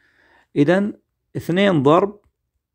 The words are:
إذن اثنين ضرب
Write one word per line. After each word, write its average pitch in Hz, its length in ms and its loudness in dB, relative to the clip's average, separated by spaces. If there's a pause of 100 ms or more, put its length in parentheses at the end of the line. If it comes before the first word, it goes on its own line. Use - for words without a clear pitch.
(560)
إذن 180 360 0 (440)
اثنين 180 460 -2
ضرب 180 380 0 (540)